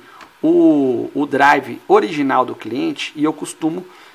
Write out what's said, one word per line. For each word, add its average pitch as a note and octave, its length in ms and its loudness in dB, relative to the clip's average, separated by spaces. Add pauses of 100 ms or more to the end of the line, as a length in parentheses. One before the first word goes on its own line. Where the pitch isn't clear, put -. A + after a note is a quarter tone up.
(420)
o, D3 720 2
o C#3+ 140 -4
drive C3+ 600 0
original D3 560 2
do A#2 120 -6
cliente C#3+ 600 -8
e D3 80 -4
eu D#3 80 2
costumo, D#3+ 540 -6 (300)